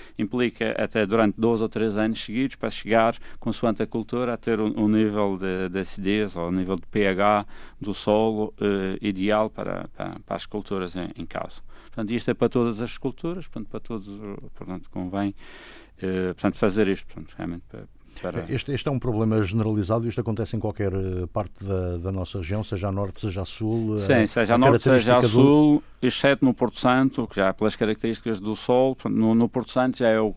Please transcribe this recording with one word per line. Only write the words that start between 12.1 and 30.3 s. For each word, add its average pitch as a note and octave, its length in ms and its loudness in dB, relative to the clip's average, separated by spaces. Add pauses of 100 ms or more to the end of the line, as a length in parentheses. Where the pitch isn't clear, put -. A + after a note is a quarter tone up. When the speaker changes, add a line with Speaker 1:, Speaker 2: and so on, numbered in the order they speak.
Speaker 1:
isto A#2 200 -2
é A2 40 2
para - 140 2
todas A#2 320 0
as A#2+ 180 -8
culturas, E3 480 -8
portanto, A2+ 220 -10
para A2 120 -10
todos, G#2 280 -10 (460)
portanto, F#2 360 -12
convém, G2 420 -4 (720)
eh, F#2 300 -2
portanto, F#2+ 240 -2
fazer G2+ 320 2
isto, F#2+ 180 0
portanto, - 300 -14
realmente F2 340 -8
para, G#2+ 140 -14 (380)
para F#2 300 -6
Speaker 2:
Este, C3+ 200 -4
este C3+ 160 -4
é D3 40 0
um C3 60 0
problema A2 440 2
generalizado, G#2+ 680 0
isto A2+ 120 -4
acontece A2 360 -2
em G#2 40 -4
qualquer, G2+ 340 -2
eh, F#2 360 -2
parte - 320 -6
da, F#2 360 -2
da F2+ 140 -4
nossa F#2+ 260 -4
região, G2+ 260 -4
seja G2+ 240 -4
a G2 40 -2
norte, G2 280 -4
seja G2 220 -4
a - 20 -6
sul, A2 540 -2
Speaker 1:
Sim, G2+ 140 2
Speaker 2:
eh, A2 140 4
Speaker 1:
seja A2+ 280 2
a - 20 6
Speaker 2:
a - 20 6
Speaker 1:
norte, A#2+ 260 6
seja B2 280 6
a - 40 8
Speaker 2:
característica B2 260 6
do C#3 60 10
Speaker 1:
sul, D3 340 6 (200)
exceto C#3 420 4
no B2+ 80 6
Porto - 280 -2
Santo, B2+ 480 2
que - 80 -12
já F#2+ 180 4
pelas G#2+ 220 0
características A2 640 -2
do G#2 160 -4
solo, B2+ 400 4
portanto, G#2+ 200 -2
no, A2 200 4
no A#2 120 4
Porto A#2+ 220 -4
Santo B2+ 280 0
já A#2+ 100 4
é A2 120 4
o, G#2+ 160 0